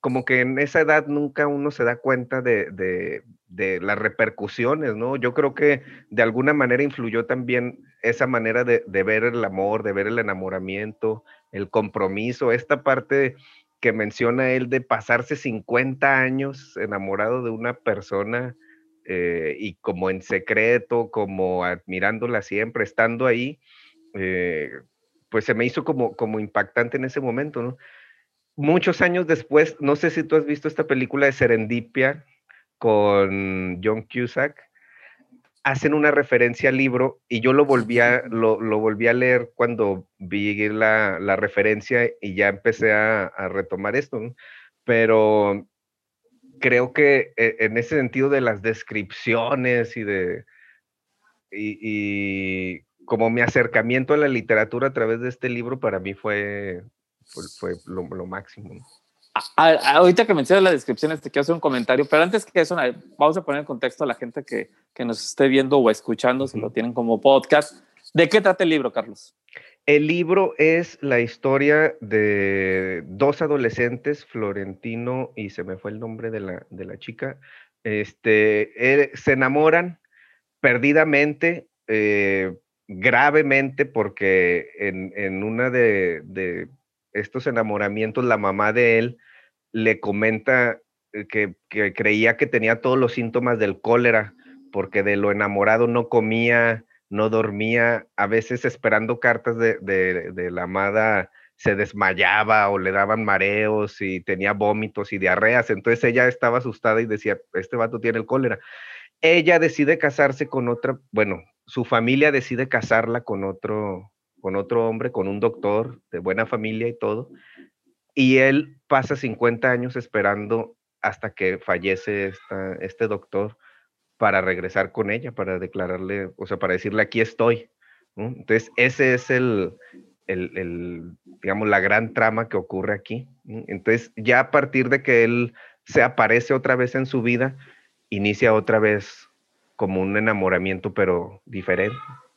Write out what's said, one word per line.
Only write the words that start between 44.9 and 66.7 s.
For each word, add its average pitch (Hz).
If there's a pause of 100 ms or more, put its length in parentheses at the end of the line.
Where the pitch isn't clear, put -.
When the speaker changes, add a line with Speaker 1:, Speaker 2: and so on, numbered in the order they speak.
Speaker 1:
creo 127
que, 139
eh, 113
en 110
ese 117
sentido 131
de 139
las 110
descripciones 113
y 113
de... 95 (1080)
y, 104
y 98 (200)
como 113
mi 117
acercamiento 120
a 147
la 147
literatura 120
a 135
través 117
de 123
este 123
libro, 120
para 101
mí 98
fue, 101 (420)
fue, - (140)
fue 90 (120)
lo, 92
lo 90
máximo, 95
¿no? - (500)
Speaker 2:
A, 156
a, 147
ahorita 180
que 208
mencionas 180
las 185
descripciones, 147
te -
quiero 139
hacer 160
un 165
comentario, 131
pero 151
antes 196
que -
eso, 165
na-, 127 (220)
vamos 151
a 180
poner 143
en 147
contexto 131
a 143
la 120
gente 127
que, - (240)
que 123
nos 113
esté -
viendo 135
o 117
escuchando, 127
si 117
lo 110
Speaker 1:
Ujú. -